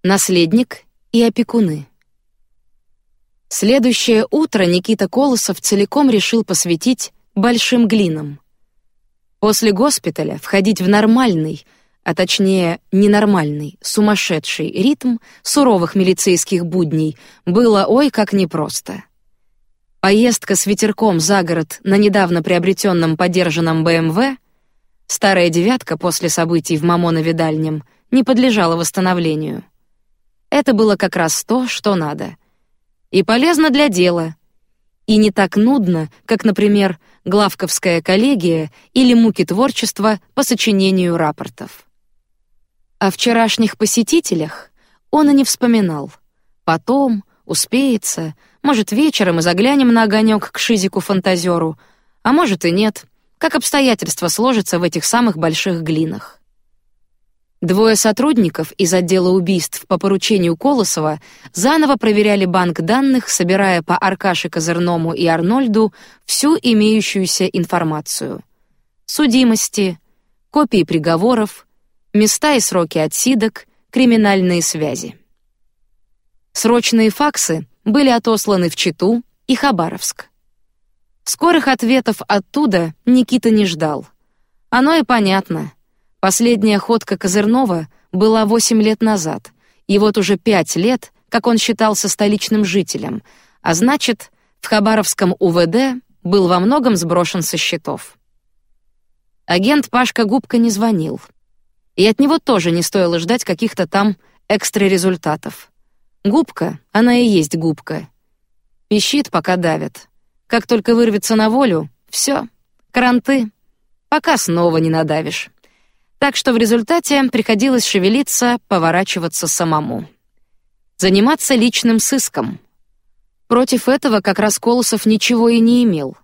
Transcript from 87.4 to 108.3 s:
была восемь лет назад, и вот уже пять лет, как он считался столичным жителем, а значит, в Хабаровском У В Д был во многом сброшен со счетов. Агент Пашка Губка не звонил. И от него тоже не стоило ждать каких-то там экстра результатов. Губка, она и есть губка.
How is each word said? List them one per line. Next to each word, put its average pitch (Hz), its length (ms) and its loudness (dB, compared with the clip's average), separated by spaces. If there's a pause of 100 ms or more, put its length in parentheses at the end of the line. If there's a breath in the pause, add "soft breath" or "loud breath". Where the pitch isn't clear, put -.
была 220 320 2
восемь 220 360 2
лет 214 200 0
назад, 208 500 -4 (360)
и 196 120 2
вот 220 180 2
уже 190 200 0
пять 190 400 0
лет, 226 340 -2 (160)
как 233 180 -2
он 233 120 2
считался 214 500 -2
столичным 208 560 0
жителем, - 600 -4 (380 soft breath)
а 165 120 -2
значит, 240 580 -2 (300)
в - 60 -16
Хабаровском 208 720 0
У 180 120 0
В 170 180 2
Д 254 320 0 (240)
был 185 240 2
во 180 140 2
многом 240 340 2
сброшен 170 460 -2
со 156 160 -6
счетов. - 600 -8 (1300)
Агент 226 440 0
Пашка 240 340 0
Губка 220 340 -2
не 233 120 2
звонил. 196 520 -2 (760)
И 190 100 4
от 220 120 2
него 277 200 2
тоже 175 320 0
не 170 100 0
стоило 170 380 0
ждать 226 240 -2
каких-то 196 420 -4
там 202 300 0 (320)
экстра 202 380 -2
результатов. 175 840 -2 (520)
Губка, 202 560 -2 (140)
она 240 220 4
и 247 120 4
есть 175 280 2
губка. 160 520 -6 (800)